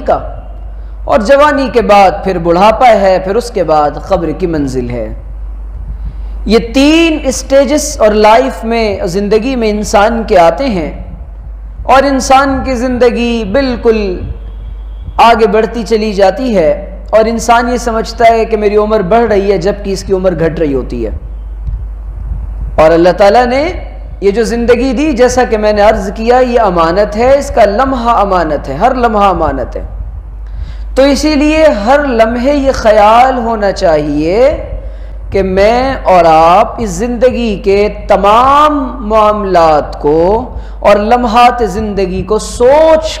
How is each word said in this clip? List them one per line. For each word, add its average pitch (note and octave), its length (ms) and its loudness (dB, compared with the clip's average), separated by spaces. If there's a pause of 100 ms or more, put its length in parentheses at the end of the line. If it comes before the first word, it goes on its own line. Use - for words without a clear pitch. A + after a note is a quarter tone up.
का, E3+ 60 2 (920)
और A3+ 160 2
जवानी C#4 460 4
के A#3 140 0
बाद G3 420 4
फिर F#3 140 -2
बुढ़ापा F#3+ 480 4
है, G3 380 4
फिर F#3+ 100 -2
उसके G#3+ 280 -2
बाद D3+ 460 0
कब्र E3+ 240 0
की F3+ 140 -4
मंजिल C3 420 -4
है। A#2 180 -6 (1400)
ये G#3+ 120 4 (140)
तीन D4+ 580 2
stages C#4 680 0
और G#3+ 120 4
life A3 520 2
में, A3 420 -2
ज़िंदगी G#3 480 -2
में A3+ 140 0
इंसान G#3+ 560 0
के G#3+ 140 0
आते C4 300 4
हैं, E3 220 -4 (960)
और C4 200 4
इंसान C4+ 580 0
की C4 120 -4
ज़िंदगी A#3 680 0 (100)
बिल्कुल A#3+ 460 0 (1200)
आगे A3+ 280 4
बढ़ती A3 360 0
चली G#3+ 280 -2
जाती A3 400 0
है D#3+ 180 2 (420)
और A3 140 4
इंसान A#3 420 0
ये B3 100 -2
समझता A3+ 480 -4
है A3+ 180 2
कि A3 120 -4
मेरी G#3 200 0
उम्र G#3+ 260 0
बढ़ A3 200 2
रही G3+ 260 0
है, G3 100 2
जबकि F#3+ 320 -4
इसकी F#3+ 220 -4
उम्र F#3 180 0
घट E3 280 -2
रही D3+ 140 0
होती B2 300 -6
है। G#2 80 -6 (1700)
और D#3+ 120 6
अल्लाह E3+ 240 4
ताला G#3+ 320 4
ने C4 160 -2 (600)
ये G3 80 2
जो A3+ 140 0
ज़िंदगी A#3+ 480 0
दी, D4 200 0
जैसा B3 320 2
कि A3 140 -2
मैंने G#3+ 240 2
अर्ज़ G3+ 300 2
किया, A#3 280 2
ये A#3+ 180 2
अमानत F#3+ 560 0
है, B3+ 240 2
इसका B3 260 2
लम्हा A#3+ 480 0
अमानत E3+ 540 0
है, C#3 100 -6
हर A#3+ 200 2
लम्हा A3 320 2
अमानत D3 460 -2
है। - 120 -10 (1080)
तो C4 120 4
इसीलिए D4+ 600 2 (120)
हर C4+ 300 2
लम्हे A#3+ 460 2
ये C4+ 200 0
ख्याल A3+ 600 4
होना A3+ 360 -2
चाहिए D#3+ 760 0 (840)
कि G3 120 0
मैं A3 600 0
और F3 200 4
आप E3 560 4
इस A3 100 -4
ज़िंदगी A#3 680 -2
के G3 280 0 (200)
तमाम B3 640 4 (340)
मामलात G3 880 2
को D3+ 240 2 (600)
और G3+ 200 4
लम्हात A#3+ 600 2
ज़िंदगी F#3+ 580 -4
को G#3 160 -2
सोच D#4 800 2